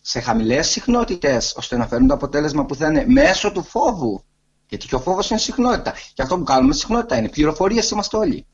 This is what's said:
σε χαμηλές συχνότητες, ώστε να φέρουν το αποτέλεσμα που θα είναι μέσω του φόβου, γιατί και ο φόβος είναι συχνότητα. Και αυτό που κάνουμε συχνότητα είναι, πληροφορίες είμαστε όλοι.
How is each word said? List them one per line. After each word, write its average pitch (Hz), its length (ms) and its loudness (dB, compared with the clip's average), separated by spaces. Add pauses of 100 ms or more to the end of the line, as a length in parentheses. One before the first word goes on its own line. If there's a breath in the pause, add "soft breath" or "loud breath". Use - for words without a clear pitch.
σε - 180 -6
χαμηλές 113 480 0
συχνότητες, 185 880 0
ώστε 127 200 -6
να 117 100 0
φέρουν 123 200 4
το 139 60 4
αποτέλεσμα 147 520 -2
που 135 100 -6
θα 156 120 -2
είναι 147 200 2
μέσω 190 440 4
του 180 120 -6
φόβου, 170 600 -2 (440)
γιατί - 200 -12
και - 80 -4
ο 123 40 0
φόβος 185 300 -2
είναι 220 100 0
συχνότητα. 240 540 -2 (200 loud breath)
Και - 80 -6
αυτό 135 160 -2
που 175 60 -2
κάνουμε 131 300 4
συχνότητα 233 440 -2
είναι, 110 120 -2
πληροφορίες 190 600 0
είμαστε 208 280 -4
όλοι. 170 360 -2